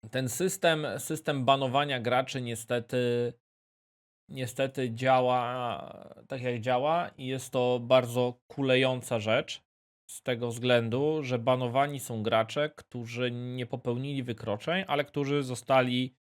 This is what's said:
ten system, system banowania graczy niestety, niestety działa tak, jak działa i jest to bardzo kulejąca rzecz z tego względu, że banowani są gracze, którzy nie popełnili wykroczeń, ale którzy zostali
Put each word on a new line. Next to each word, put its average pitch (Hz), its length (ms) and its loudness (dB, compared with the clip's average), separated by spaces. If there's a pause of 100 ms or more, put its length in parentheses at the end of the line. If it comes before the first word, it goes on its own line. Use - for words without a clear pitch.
(120)
ten 127 180 -2
system, 151 680 0
system 143 460 -4
banowania 135 540 2
graczy 127 420 0
niestety, 120 920 -2 (960)
niestety 131 640 -4
działa 123 1300 0
tak, 135 140 -8
jak 120 200 -2
działa 131 480 0
i - 160 -16
jest 131 260 -6
to 123 300 2
bardzo 123 640 4
kulejąca 127 720 2
rzecz 110 440 0 (460)
z - 140 -16
tego 120 240 -4
względu, 123 760 2
że 127 160 -2
banowani 127 600 0
są 113 240 -6
gracze, 113 460 2
którzy 120 640 -6
nie 123 340 -8
popełnili 127 580 -4
wykroczeń, 120 640 -4
ale 143 180 0
którzy 143 380 -2
zostali 127 760 2